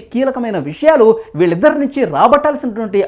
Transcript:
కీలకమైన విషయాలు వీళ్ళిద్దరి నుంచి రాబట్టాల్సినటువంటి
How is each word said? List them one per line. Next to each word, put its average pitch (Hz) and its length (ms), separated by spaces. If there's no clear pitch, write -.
కీలకమైన 240 460
విషయాలు 220 500
వీళ్ళిద్దరి 180 420
నుంచి 277 260
రాబట్టాల్సినటువంటి 220 1040